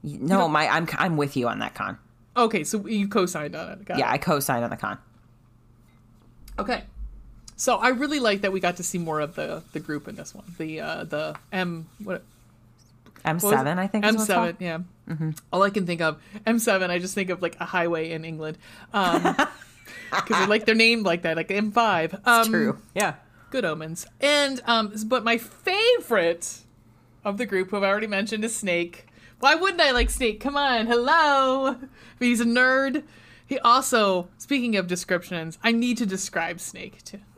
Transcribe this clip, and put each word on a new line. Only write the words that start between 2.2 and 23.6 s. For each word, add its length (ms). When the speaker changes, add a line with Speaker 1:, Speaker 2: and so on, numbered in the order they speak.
Speaker 2:
Okay, 300
so 220
you 200
co-signed 480
on 160
it. 140
Got 140
Speaker 1:
Yeah, 100
Speaker 2:
it. 60
Speaker 1:
I 20
co-signed 480
on 40
the 60
con. 220
Speaker 2:
Okay. 240
So 220
I 120
really 300
like 220
that 100
we 80
got 180
to 60
see 140
more 220
of 160
the, 280
the 60
group 280
in 80
this 180
one. 120
The, 240
uh, 240
the 300
M, 360
what? 200
Speaker 1:
M 140
seven, 180
Speaker 2:
what 80
was 60
it? 80
Speaker 1:
I 80
think 180
is 100
what 60
it's 80
Speaker 2:
M 60
seven, 80
Speaker 1:
called. 60
Speaker 2:
yeah. 160
Speaker 1:
Mm-hmm. 160
Speaker 2:
All 120
I 60
can 160
think 160
of, 200
M 140
seven, 320
I 80
just 160
think 140
of, 120
like, 180
a 60
highway 460
in 140
England. 320
Um, 300
Speaker 1:
<laughs> 880
Speaker 2:
'cause 260
they're, 100
like, 180
they're 100
named 300
like 160
that, 160
like 140
M 200
five. 420
Speaker 1:
It's 140
Speaker 2:
Um, 220
Speaker 1:
true. 300
Yeah. 200
Speaker 2:
Good 140